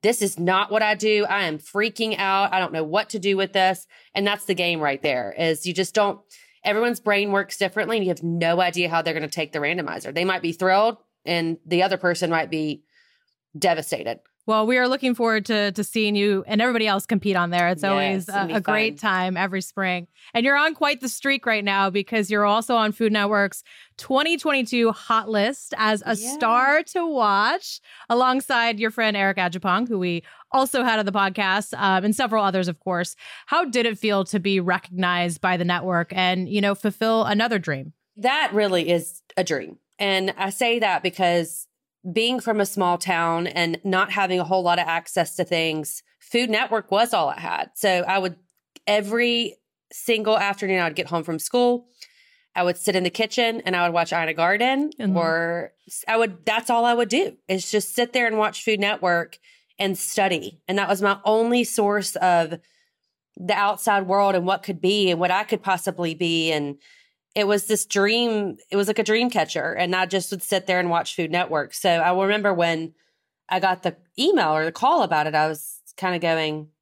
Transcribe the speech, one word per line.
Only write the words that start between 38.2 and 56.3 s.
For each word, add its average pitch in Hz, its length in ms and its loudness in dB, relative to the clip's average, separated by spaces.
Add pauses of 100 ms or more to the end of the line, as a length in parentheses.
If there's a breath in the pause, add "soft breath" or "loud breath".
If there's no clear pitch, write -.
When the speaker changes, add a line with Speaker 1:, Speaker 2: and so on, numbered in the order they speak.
Speaker 1:
really 185 380 2
is 170 320 -2 (140)
a 185 80 0
dream. 123 340 -6 (200)
And 190 380 0
I 196 140 -2
say 233 300 0
that 190 240 0
because 175 640 0 (460)
being 233 260 0
from 214 200 -2
a 196 60 2
small 180 300 0
town 170 500 0
and 170 380 -2
not 190 260 0
having 185 300 0
a 170 40 -2
whole 185 180 0
lot 175 160 2
of 170 100 -2
access 165 480 -2
to 175 80 -2
things, 160 580 -2 (160)
Food 240 300 -2
Network 220 420 -2
was 226 220 2
all 165 160 2
I - 100 -6
had. - 360 -6
So - 140 0 (200)
I 190 100 2
would, 185 180 -2 (500)
every 233 720 0 (360)
single 220 460 0
afternoon 196 420 0
I 170 40 2
would 160 120 -2
get 160 120 -4
home 165 160 -2
from 160 140 -4
school, 247 500 0 (680 loud breath)
I 180 60 0
would 180 160 0
sit 190 180 0
in 180 80 2
the 175 60 0
kitchen 226 560 -2
and 185 100 0
I 175 100 2
would 170 80 0
watch 170 200 2
Ina 165 180 0
Garden 240 680 2
Speaker 2:
Mm-hmm. 190 180 0
Speaker 1:
or 170 560 0 (140)
s-, - 220 -12
I 226 80 2
would, 208 300 -2